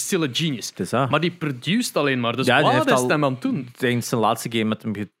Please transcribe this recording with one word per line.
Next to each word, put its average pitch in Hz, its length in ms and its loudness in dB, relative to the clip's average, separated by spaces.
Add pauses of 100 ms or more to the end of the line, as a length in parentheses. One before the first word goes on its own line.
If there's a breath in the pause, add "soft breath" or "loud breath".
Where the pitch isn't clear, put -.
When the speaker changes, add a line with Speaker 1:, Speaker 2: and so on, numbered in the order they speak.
Speaker 1:
still 170 180 0
a 151 80 0
genius. 143 380 -4
Speaker 2:
Het - 100 -20
is 92 100 -4
dat. 127 200 0
Speaker 1:
Maar 147 100 2
die 175 120 0
produced 165 680 -4
alleen 139 220 0
maar, 117 160 0
dus 127 100 -2
Speaker 2:
Ja, 123 100 6
die 151 100 6
Speaker 1:
wat 226 80 4
Speaker 2:
heeft 302 120 2
Speaker 1:
is - 60 2
Speaker 2:
al - 180 2
Speaker 1:
hem 156 160 2
aan 135 80 2
het 123 80 -10
doen? 262 160 -2
Speaker 2:
Ik 123 220 -10
denk 120 240 0
zijn 120 180 -2
laatste 113 300 0
game 117 120 0
met 107 180 -2
hem 110 120 -6 (260)